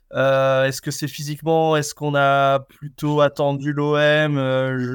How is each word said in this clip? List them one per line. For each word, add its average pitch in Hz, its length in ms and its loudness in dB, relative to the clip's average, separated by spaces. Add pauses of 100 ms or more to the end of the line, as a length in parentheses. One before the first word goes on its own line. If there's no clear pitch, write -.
(140)
Euh, 135 500 2
est-ce 135 160 -4
que 151 100 -8
c'est 143 180 -6
physiquement, 156 680 -2
est-ce 147 180 -4
qu'on 147 200 -4
a 139 460 2
plutôt 147 600 -4
attendu 143 540 0
l'O 147 240 0
M ? 151 400 2
Euh, 131 400 -2 (160)